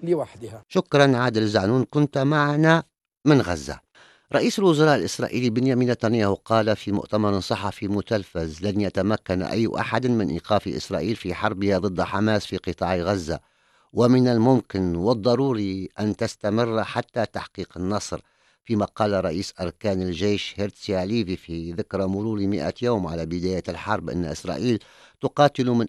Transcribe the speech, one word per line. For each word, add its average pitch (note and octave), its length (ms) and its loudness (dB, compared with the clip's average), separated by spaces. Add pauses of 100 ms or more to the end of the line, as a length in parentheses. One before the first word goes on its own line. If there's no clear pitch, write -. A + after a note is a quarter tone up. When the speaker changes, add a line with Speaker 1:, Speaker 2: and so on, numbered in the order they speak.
Speaker 1:
لوحدها. A#2 680 -4
Speaker 2:
شكرا C#3 480 4
عادل A2+ 300 2
زعنون، G#2+ 440 2
كنت D3 280 0
معنا D3+ 640 4 (420)
من C#3+ 160 6
غزة. D#2 400 -4 (520)
رئيس A#3 260 0
الوزراء D#3 380 6
الإسرائيلي A2 540 -2
بنيامين B2 400 2
نتنياهو A2 440 2
قال A2 420 2
في - 160 -6
مؤتمر G2+ 480 0
صحفي G2 480 -4
متلفز: F#2 800 -4
"لن G#2 140 -2
يتمكن F#2+ 600 -2
أي G#2+ 260 0 (100)
أحد A2+ 280 -2
من A2 220 2
إيقاف F#2+ 400 -2
إسرائيل F2 480 -4
في F2+ 180 -6
حربها G2 440 0
ضد F2+ 220 -2
حماس G2+ 460 0
في F#2+ 100 -6
قطاع F2+ 400 -4
غزة، E2+ 440 -2 (520)
ومن B2 360 6
الممكن A2+ 680 2
والضروري G#2+ 920 0 (120)
أن G#2 160 -2
تستمر A2+ 680 -2
حتى A2+ 420 -6
تحقيق - 500 -10
النصر." F#2 440 -4 (440)
فيما G#2+ 200 0
قال G2+ 400 0
رئيس F2+ 360 -4
أركان F#2 420 -4
الجيش F#2 540 -2
هيرتسي G2 460 -4
أليفي F#2+ 340 -2
في E2 360 -10
ذكرى F#2+ 340 -4
مرور G2+ 400 -2
مائة F#2 360 -2
يوم A2+ 240 0
على E2 200 -6
بداية F2 420 -2
الحرب F2 420 -4
أن F2 140 -2
إسرائيل F2 540 -2 (420)
تقاتل C3+ 500 2
من A#2 180 2